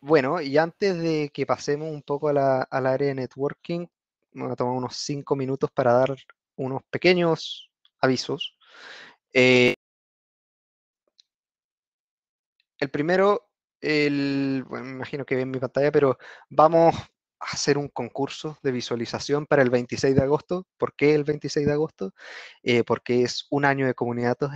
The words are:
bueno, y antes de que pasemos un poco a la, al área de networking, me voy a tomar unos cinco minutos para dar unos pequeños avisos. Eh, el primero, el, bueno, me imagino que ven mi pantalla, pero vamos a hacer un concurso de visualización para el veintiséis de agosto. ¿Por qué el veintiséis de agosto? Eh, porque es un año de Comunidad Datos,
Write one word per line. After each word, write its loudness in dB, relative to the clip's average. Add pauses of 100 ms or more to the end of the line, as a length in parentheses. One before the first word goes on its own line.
bueno, 2
y -2
antes 0
de -2
que -4
pasemos -4
un -10
poco -4
a 2
la, 2
al -4
área 0
de -2
networking, -8 (460)
me -10
voy -6
a -8
tomar -2
unos -6
cinco -6
minutos -4
para 2
dar 2 (400)
unos -6
pequeños 0 (300)
avisos. -4 (760)
Eh, 4 (3000)
el -6
primero, 0 (300)
el, 0
bueno, -10
me -12
imagino -10
que -4
ven -2
mi -6
pantalla, 0
pero 4 (300)
vamos 6
a -16
hacer 0
un -6
concurso -8
de -2
visualización -4
para 4
el 4
veintiséis 2
de 4
agosto. -2 (100)
¿Por -6
qué 4
el 0
veintiséis -2
de 2
agosto? -4 (480)
Eh, 2
porque 0
es -4
un 0
año 2
de 0
Comunidad -2
Datos, -4